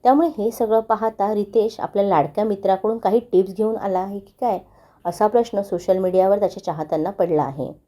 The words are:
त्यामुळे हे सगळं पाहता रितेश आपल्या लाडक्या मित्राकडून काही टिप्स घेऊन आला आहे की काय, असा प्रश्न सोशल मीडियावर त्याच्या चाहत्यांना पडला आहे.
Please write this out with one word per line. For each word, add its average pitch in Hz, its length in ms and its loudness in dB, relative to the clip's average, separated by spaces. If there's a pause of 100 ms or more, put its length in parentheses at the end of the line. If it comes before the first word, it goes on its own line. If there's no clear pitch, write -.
त्यामुळे 285 240 4
हे 226 240 -2
सगळं 220 280 2
पाहता 220 540 -2
रितेश 214 460 0
आपल्या - 260 -2
लाडक्या 165 380 0
मित्राकडून 202 540 0
काही 214 220 0
टिप्स 190 360 0
घेऊन 220 200 -2
आला 190 240 -2
आहे 202 200 -8
की - 220 -20
काय, 208 180 0 (460)
असा 175 220 0
प्रश्न 233 340 0
सोशल 190 360 -2
मीडियावर 190 420 2
त्याच्या 196 240 -2
चाहत्यांना 156 460 -4
पडला 170 340 0
आहे. 135 280 -6 (160)